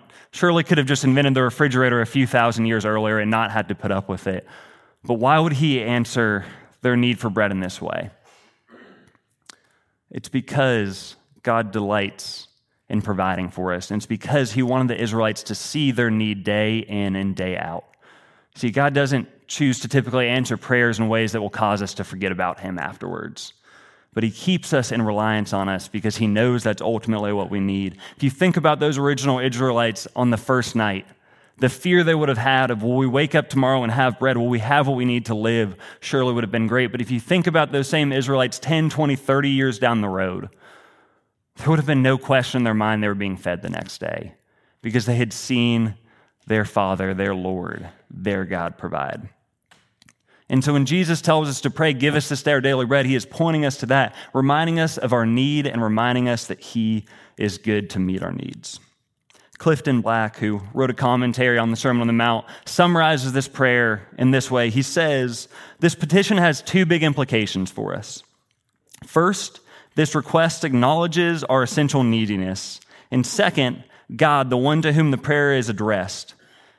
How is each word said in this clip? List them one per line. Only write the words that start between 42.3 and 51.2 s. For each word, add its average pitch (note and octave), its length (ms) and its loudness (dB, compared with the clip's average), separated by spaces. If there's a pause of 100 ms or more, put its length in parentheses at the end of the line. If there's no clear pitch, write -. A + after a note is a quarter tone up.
in B2 40 2
their A2+ 100 0
mind G#2+ 300 0
they G#2 60 0
were G2+ 40 0
being G2 240 -4
fed F2+ 240 -6
the F2+ 80 -8
next E2 300 -10
day - 340 -10 (480)
because A2+ 240 -2
they A#2+ 100 0
had A#2 180 -2
seen A#2 600 0 (520)
their G#2+ 180 0
Father, F#2+ 480 -2
their G2 220 -2
Lord, F2+ 540 -6 (200)
their F#2+ 340 -4
God E2+ 340 -6
provide. D#2+ 520 -8 (1200)
And C3 120 4
so D3 100 0
when C#3 140 2
Jesus E3 340 0